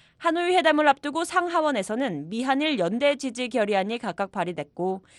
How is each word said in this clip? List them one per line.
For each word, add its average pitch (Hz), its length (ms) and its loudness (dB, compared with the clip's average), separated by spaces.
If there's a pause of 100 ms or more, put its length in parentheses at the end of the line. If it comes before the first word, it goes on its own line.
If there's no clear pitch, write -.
(180)
하노이 349 380 0
회담을 302 340 4
앞두고 285 360 0
상하원에서는 262 1040 -2
미한일 269 500 0
연대 240 360 2
지지 254 340 -6
결의안이 214 480 0
각각 196 340 -6
발의됐고, 180 720 -4 (140)